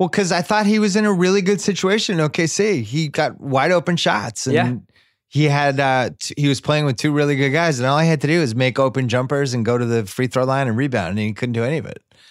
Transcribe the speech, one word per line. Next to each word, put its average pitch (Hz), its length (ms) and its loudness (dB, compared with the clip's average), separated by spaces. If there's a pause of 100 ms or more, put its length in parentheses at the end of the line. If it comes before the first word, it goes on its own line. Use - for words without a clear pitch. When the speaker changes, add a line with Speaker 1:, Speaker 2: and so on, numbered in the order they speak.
Speaker 1:
well, 180 80 2
'cause 190 240 0
I 175 100 0
thought 214 240 0
he 214 140 2
was 208 160 0
in 214 80 2
a 214 80 2
really 185 300 2
good 196 180 0
situation 196 560 0
in 160 40 0
O 151 80 2
K 165 200 -2
C. 196 340 0
He 135 240 -4
got 143 340 -2
wide 135 300 0
open 175 260 0
shots. 170 520 -2
And 131 60 0
Speaker 2:
Yeah. 123 200 0 (540)
Speaker 1:
he 147 160 2
had, 143 340 2
uh, 131 320 2 (100)
t-, - 160 -10
he 143 120 2
was 139 120 0
playing 151 260 0
with 135 100 0
two 151 160 0
really 147 240 2
good 139 140 2
guys, 156 280 0
and 120 80 0
all 143 140 2
he 165 80 4
had 156 140 2
to 147 40 -2
do 165 140 2
was 117 160 -2
make 127 240 0
open 131 280 0
jumpers 131 460 0
and 117 100 0
go 120 140 0
to 120 80 0
the 117 200 0
free 127 200 -4
throw 127 180 -2
line 135 220 0
and 113 100 -2
rebound, 120 340 -2
and 101 100 -4
he 107 120 -2
couldn't 120 200 -6
do 113 100 -2
any 147 160 -2
of 110 80 -8
it. - 160 -16 (280)